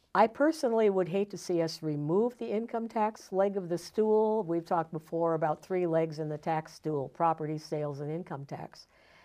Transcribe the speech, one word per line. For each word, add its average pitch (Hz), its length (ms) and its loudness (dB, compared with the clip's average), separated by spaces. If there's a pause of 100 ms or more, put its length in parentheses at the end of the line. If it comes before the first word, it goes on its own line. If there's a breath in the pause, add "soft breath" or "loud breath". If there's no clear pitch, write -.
(140 soft breath)
I 208 120 6
personally 226 640 2
would 185 180 2
hate 196 220 -2
to 180 80 -10
see 170 240 0
us 165 200 -4
remove 160 560 0
the 226 120 -8
income 226 380 -4
tax 214 440 -4
leg 196 240 2
of 180 120 -6
the 170 100 0
stool. 214 680 2
We've 165 200 -2
talked 165 280 -2
before 165 420 0
about 156 280 0
three 180 240 -2
legs 160 320 2
in 156 100 -4
the 151 100 -6
tax 160 360 -4
stool, 147 340 -4
property, 160 500 0
sales, 147 420 -6
and 147 100 -6
income 156 340 -8
tax. - 420 -14 (380 soft breath)